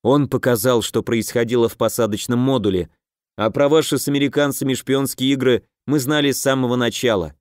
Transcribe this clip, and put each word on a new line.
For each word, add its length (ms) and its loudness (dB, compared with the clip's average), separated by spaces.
Он 260 2
показал, 540 0
что 200 -2
происходило 640 0
в 80 -8
посадочном 600 -2
модуле, 520 0
а 140 0
про 180 2
ваши 300 2
с 100 -4
американцами 680 0
шпионские 580 -2
игры 320 2
мы 140 0
знали 320 0
с 80 -4
самого 360 0
начала. 640 -2